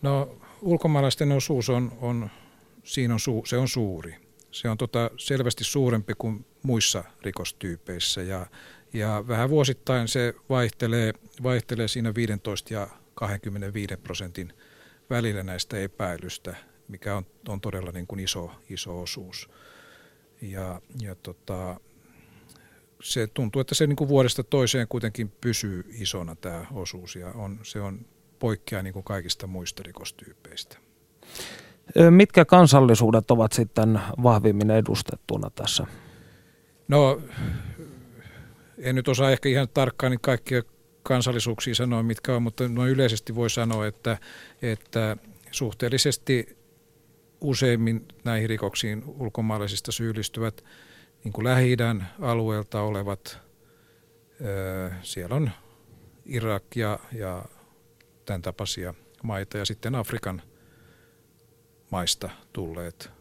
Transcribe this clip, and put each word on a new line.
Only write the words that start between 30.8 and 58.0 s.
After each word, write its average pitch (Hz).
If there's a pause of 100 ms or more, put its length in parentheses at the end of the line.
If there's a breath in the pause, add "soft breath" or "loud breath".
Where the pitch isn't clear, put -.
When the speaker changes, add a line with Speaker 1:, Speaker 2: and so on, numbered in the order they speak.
Speaker 2:
Ö, 170
mitkä 185
kansallisuudet 123
ovat 113
sitten 110 (240)
vahvimmin 107
edustettuna -
tässä? - (1000 soft breath)
Speaker 1:
No, 143 (1600 loud breath)
en 127
nyt 131
osaa 135
ehkä 135
ihan 131
tarkkaan 131
niin 123
kaikkia 127 (420)
kansallisuuksia 120
sanoa, 120
mitkä 117
on, 120
mutta 120
noin 123
yleisesti 117
voi 117
sanoa, 113
että, 107 (440 soft breath)
että 110 (340)
suhteellisesti 123 (840)
useimmin 117 (180)
näihin 113
rikoksiin 107
ulkomaalaisista 110
syyllistyvät 113 (600 soft breath)
niin 104
kuin 110
Lähi-idän 120 (120)
alueelta 110
olevat, 101 (1080)
ö, 95 (100)
siellä 90
on 147 (760 soft breath)
Irak 110 (120)
ja, 107 (120)
ja 95 (800)